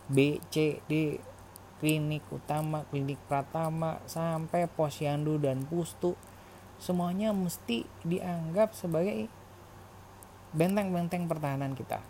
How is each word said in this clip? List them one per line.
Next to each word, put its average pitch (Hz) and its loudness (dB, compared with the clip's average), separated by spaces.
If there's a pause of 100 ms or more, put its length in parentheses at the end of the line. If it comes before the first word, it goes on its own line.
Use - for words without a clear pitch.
B, 139 6 (160)
C, 156 2
D, 156 2 (640)
klinik 151 2
utama, 151 -2
klinik 139 0
pratama, 160 0
sampai 165 0
posyandu 151 2
dan 135 2
pustu. 170 0 (640)
Semuanya 180 2
mesti 196 0 (160)
dianggap 175 2
sebagai 196 0 (1200)
benteng-benteng 175 2
pertahanan 139 0
kita. 107 -4